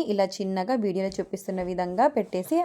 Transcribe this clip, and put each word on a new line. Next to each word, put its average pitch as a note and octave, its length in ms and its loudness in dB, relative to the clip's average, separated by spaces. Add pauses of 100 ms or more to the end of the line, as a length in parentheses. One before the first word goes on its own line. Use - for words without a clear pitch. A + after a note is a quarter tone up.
ఇలా G3 220 2
చిన్నగా F#3+ 480 -2
వీడియోలో F#3+ 360 0
చూపిస్తున్న F#3 500 -4
విధంగా F3+ 460 2
పెట్టేసి G3+ 560 0